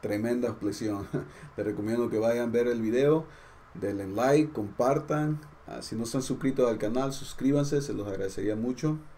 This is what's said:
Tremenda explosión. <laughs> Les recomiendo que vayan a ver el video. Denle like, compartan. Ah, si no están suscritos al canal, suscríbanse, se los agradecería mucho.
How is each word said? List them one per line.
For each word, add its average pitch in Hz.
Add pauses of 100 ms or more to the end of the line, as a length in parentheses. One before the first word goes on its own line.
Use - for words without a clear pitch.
Tremenda 117
explosión. 101
<laughs> -
Les 101
recomiendo 113
que 110
vayan 117
a 110
ver 120
el 117
video. 143 (500)
Denle 101
like, 139
compartan. 147 (280)
Ah, 58
si -
no 113
están 127
suscritos 127
al 113
canal, 127
suscríbanse, 143
se 113
los 101
agradecería 98
mucho. 127 (200)